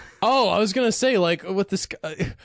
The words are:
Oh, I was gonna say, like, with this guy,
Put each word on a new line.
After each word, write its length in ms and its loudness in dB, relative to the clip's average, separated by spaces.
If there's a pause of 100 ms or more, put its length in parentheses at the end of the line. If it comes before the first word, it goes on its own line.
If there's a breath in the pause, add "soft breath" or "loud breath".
(200 loud breath)
Oh, 300 2
I 80 2
was 160 0
gonna 180 2
say, 240 2
like, 280 2
with 260 -2
this 160 -4
guy, 480 -8 (100)